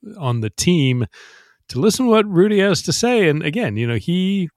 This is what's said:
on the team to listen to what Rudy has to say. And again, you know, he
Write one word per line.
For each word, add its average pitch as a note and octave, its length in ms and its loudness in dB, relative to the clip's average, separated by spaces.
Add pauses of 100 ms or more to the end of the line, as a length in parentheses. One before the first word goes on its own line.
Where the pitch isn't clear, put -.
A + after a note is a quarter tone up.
(180)
on B2 220 -4
the A2 100 -4
team C3 560 0 (600)
to B2+ 120 -8
listen A#3 260 0
to A#3 40 2
what G#3+ 180 4
Rudy G3+ 320 4
has G3 220 0
to E3+ 100 -4
say. A#3 360 2
And D3+ 140 0
again, D3+ 340 -4
you A#2 120 -2
know, A#2 80 -2
he F#3 600 -2